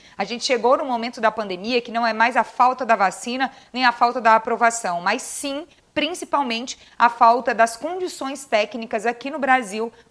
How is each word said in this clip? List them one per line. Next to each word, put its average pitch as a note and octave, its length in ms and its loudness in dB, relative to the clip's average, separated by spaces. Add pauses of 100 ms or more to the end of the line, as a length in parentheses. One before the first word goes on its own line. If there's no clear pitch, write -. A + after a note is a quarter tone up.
(160)
A G3+ 80 -6
gente A3+ 220 -6
chegou B3 320 2
no D#4 80 -6
momento A#3+ 340 -6
da A3 120 2
pandemia G#3+ 500 -4
que A3 100 -14
não A#3 140 -2
é A3+ 80 0
mais A#3 240 2
a A3+ 60 4
falta B3+ 420 2
da A3+ 100 4
vacina, A#3+ 560 -2 (220)
nem B3+ 120 0
a A#3+ 60 6
falta B3 300 0
da A3 140 6
aprovação, A3 640 0
mas G#3 220 -2
sim C#4+ 420 -8 (280)
principalmente C#4+ 840 -4 (180)
a A#3+ 140 4
falta A#3+ 460 4
das A#3 200 2
condições D#4 680 -8
técnicas A3+ 580 -4
aqui A#3+ 280 -4
no D4+ 80 -8
Brasil A#3 520 -2 (200)